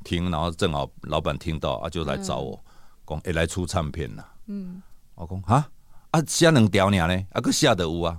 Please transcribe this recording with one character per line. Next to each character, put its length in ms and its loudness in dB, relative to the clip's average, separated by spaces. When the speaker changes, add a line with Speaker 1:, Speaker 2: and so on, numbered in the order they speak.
Speaker 1:
听， 240 -2
Speaker 2:
嗯。 20 -2
Speaker 1:
然 80 -2
后 100 0
正 220 0
好 180 -2
老 180 -2
板 180 -4
听 220 -6
到 140 -2
啊， 160 -6
就 160 -6
来 100 -2
找 220 -4
我， 160 -6
Speaker 2:
嗯。 100 -16
Speaker 1:
讲 160 -6
：“欸， 80 -4
来 120 2
出 200 -4
唱 260 -2
片 240 -8
啦。” 100 -18
Speaker 2:
嗯。 340 -12
Speaker 1:
我 140 -12
讲 140 -8
：“哈？ 260 2
啊， 160 2
写 240 4
两 180 8
条 220 4
尔 0 -
呢？ 400 2
啊， 100 -2
搁 100 0
写 220 4
得 100 2
有 200 -2
啊？” 160 -2